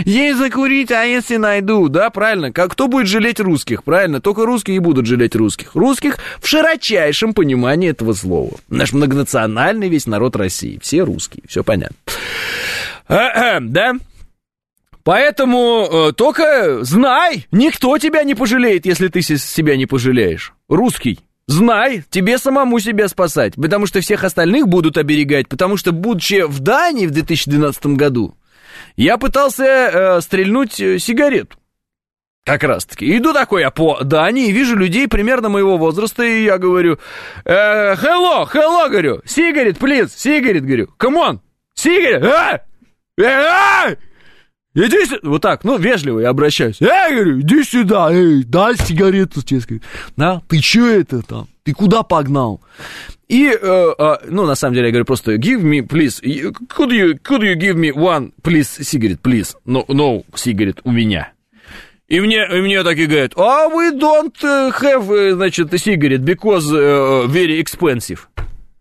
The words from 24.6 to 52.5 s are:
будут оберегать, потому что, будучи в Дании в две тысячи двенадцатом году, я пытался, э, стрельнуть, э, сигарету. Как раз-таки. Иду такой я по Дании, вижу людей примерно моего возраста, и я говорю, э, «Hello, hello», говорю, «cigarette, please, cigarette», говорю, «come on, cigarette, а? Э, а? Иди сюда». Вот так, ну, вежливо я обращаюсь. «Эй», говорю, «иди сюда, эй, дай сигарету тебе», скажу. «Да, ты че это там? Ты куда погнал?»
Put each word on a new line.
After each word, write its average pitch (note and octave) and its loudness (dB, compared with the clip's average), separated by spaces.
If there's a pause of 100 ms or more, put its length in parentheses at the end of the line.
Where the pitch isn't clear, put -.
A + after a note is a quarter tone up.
будут E3+ 2
оберегать, C#3+ 0
потому F#3 -2
что, F3+ -2
будучи F#3 -2
в C#3 -4
Дании B3 0
в - -2
две D3+ -2
тысячи D#3 -4
двенадцатом C#3+ 0
году, B2+ 0 (600)
я F#3 2
пытался, C4+ 0
э, F#3+ 2
стрельнуть, G3+ -2
э, F#3+ 0
сигарету. A3+ 0 (880)
Как C#3 -2
раз-таки. B2+ -2
Иду D4 0
такой A3+ 0
я C3 0
по D#3 -2
Дании, F#3+ 0
вижу A#3+ 0
людей G3 0
примерно A3+ 0
моего G3 2
возраста, E3 -2
и A3+ 0
я G3 2
говорю, F3+ 0 (460)
э, G#3 2
«Hello, D#4+ 0
hello», D#4+ 2
говорю, D#3 -2
«cigarette, C#4+ 0
please, C4 0
cigarette», B3+ 0
говорю, C3 -2 (120)
«come C4 0
on, A3+ 0 (360)
cigarette, C4 2
а? D#4 0 (560)
Э, G3 4
а? F4 2 (800)
Иди A#3 4
сюда». A#3+ -6
Вот D#3 -2
так, F#3 0
ну, A3 0
вежливо D#3+ 0
я A#2+ 2
обращаюсь. C#3+ 0
«Эй», D#4+ 2
говорю, F3 2
«иди A#3+ 4
сюда, G3+ 2
эй, E3+ 4
дай F3+ 0
сигарету F#3 0
тебе», C3 -2
скажу. A2+ -10 (340)
«Да, E3+ -2
ты D#3+ 2
че A3+ 2
это F3+ 0
там? A2+ -14 (160)
Ты D3 -4
куда G#3+ 2
погнал?» C#3 -2 (680)